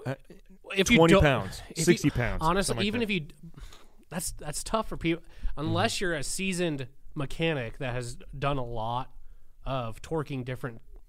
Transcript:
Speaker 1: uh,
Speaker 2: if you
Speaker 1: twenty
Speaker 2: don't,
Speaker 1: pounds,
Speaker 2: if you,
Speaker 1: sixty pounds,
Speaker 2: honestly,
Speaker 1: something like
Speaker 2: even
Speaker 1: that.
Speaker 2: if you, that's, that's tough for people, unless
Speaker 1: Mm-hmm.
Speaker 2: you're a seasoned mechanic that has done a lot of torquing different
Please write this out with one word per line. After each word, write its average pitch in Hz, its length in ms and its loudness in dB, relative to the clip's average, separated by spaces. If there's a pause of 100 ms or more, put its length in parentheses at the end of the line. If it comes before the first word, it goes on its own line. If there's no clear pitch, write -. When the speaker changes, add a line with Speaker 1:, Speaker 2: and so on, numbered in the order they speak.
Speaker 1:
uh, 135 100 -4 (600)
Speaker 2:
if 190 140 4
you 240 80 8
Speaker 1:
twenty 165 160 10
Speaker 2:
don't, 190 100 10
Speaker 1:
pounds, 110 460 2
Speaker 2:
if - 100 -10
you, 160 40 2
Speaker 1:
sixty 156 260 6
pounds, 110 320 0
Speaker 2:
honestly, 175 320 2
Speaker 1:
something - 80 -2
like 202 60 2
Speaker 2:
even 220 140 0
Speaker 1:
that. - 40 2
Speaker 2:
if 208 60 -2
you, 165 160 -2 (840)
that's, - 240 -6
that's - 300 -8
tough - 240 -2
for 160 100 -4
people, 165 260 0 (340)
unless 165 380 2
Speaker 1:
Mm-hmm. 208 100 -2
Speaker 2:
you're 175 100 0
a 135 80 -4
seasoned 175 640 -2 (280)
mechanic 143 640 -2
that 127 140 -4
has 120 240 -4 (200)
done 139 200 0
a 127 80 0
lot 120 460 -2 (540)
of 123 360 -4
torquing 143 440 -4
different 123 360 -8 (280)